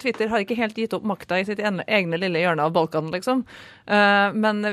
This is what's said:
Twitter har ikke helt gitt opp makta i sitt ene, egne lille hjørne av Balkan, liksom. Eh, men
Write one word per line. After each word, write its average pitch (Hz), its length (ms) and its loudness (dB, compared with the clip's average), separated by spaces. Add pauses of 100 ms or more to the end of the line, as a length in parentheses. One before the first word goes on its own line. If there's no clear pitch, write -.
Twitter 220 240 -2
har 214 160 0
ikke 220 160 -4
helt 214 160 -2
gitt 220 220 -4
opp 208 100 -8
makta 185 320 -2
i 190 80 -2
sitt 208 160 -6
ene, 196 240 -2
egne 175 320 0
lille 175 220 0
hjørne 160 260 2
av 165 80 -2
Balkan, 160 380 0
liksom. 247 320 -2 (420)
Eh, 202 480 4
men 214 240 0 (140)